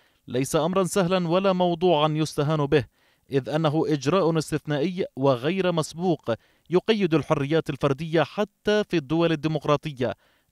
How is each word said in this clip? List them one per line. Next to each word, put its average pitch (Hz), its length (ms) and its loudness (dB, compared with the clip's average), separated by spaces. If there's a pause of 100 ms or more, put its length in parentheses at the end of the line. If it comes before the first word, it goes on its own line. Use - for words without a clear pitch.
(280)
ليس 135 280 -2
أمرًا 180 280 2
سهلًا 180 440 0
ولا 190 240 2
موضوعًا 170 560 2
يستهان 151 580 0
به، 143 180 2 (460)
إذ 131 180 -2
أنه 156 400 0
إجراء 156 500 0
استثنائي 151 640 -4 (120)
وغير 139 560 0
مسبوق 160 600 -2 (360)
يقيد 180 440 2
الحريات 151 560 0
الفردية 151 520 0
حتى 208 680 -2
في 196 80 -2
الدول 165 360 0
الديمقراطية، 147 840 -2 (380)